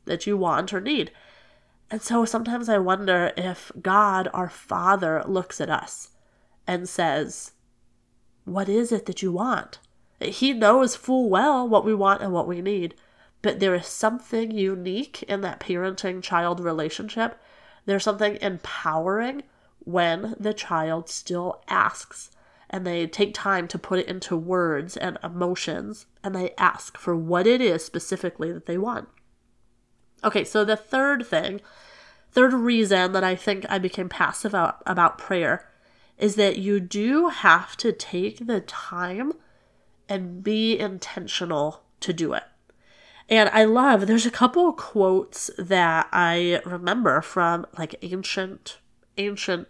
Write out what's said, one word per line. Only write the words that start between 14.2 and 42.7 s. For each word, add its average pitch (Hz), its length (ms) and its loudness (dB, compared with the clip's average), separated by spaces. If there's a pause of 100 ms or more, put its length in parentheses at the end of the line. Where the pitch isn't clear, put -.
unique 190 720 -4
in 196 160 -4
that 180 200 -8
parenting-child 180 1000 -2
relationship. 175 800 -4 (460)
There's 196 200 0
something 208 360 0
empowering 190 1000 -4 (380)
when 175 580 -2
the 214 160 -2
child 165 540 -4
still - 600 -6
asks - 600 -2 (380)
and 185 160 -8
they 170 220 -2
take 202 260 0
time 185 360 -2
to 180 100 -6
put 185 220 -2
it - 80 -4
into 180 280 -6
words 170 600 0
and 180 260 -4
emotions, 175 840 -6 (180)
and 190 100 -6
they 180 240 -4
ask - 400 0
for 175 160 -2
what 170 320 2
it 247 140 6
is 170 240 2
specifically 175 640 -6
that 170 160 -12
they 170 100 -4
want. 220 320 -4 (1160)
Okay, 208 180 0
so 214 220 0
the 214 120 0
third 262 480 0
thing, 180 360 -2 (720)
third 254 200 6
reason 220 600 2
that 190 100 0
I 185 140 0
think 196 320 -2
I 196 100 0
became 185 300 -4
passive - 440 -2
about, 175 320 0
about 175 320 4
prayer 170 540 -2 (480)
is 202 160 2
that 202 240 2
you 202 220 0
do 233 480 0
have - 480 4
to 226 160 0
take 214 560 -6
the 214 120 -2
time 185 760 -8 (760)
and 185 340 -6
be 220 340 2
intentional 170 1080 -4 (160)
to 180 120 -4
do 160 200 -2
it. - 120 -4 (840)